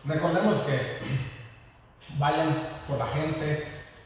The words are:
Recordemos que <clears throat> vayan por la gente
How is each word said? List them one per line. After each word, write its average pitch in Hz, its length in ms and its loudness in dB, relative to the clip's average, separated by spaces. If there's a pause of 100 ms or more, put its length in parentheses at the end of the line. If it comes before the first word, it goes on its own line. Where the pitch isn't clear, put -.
Recordemos 170 560 4
que 135 200 2 (680)
<clears throat> - 720 -14
vayan 156 500 2 (200)
por 135 100 -2
la - 100 -2
gente 151 600 -2 (380)